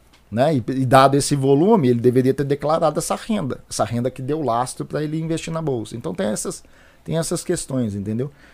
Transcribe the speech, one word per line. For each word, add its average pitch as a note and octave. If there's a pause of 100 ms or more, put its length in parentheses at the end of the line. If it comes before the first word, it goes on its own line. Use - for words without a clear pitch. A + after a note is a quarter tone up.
(320)
Né? C3+
E, -
e C3
dado C3+
esse C#3+
volume, C#3+
ele A#2+
deveria B2
ter C#3+
declarado D3+
essa -
renda, G3+ (100)
essa -
renda A#2+
que B2+
deu D3
lastro B2
pra D3
ele D#3
investir E3
na D#3+
bolsa. B2+
Então A#2
tem F#3+
essas, G3 (420)
tem D#3
essas E3
questões, C3
entendeu? A2 (220)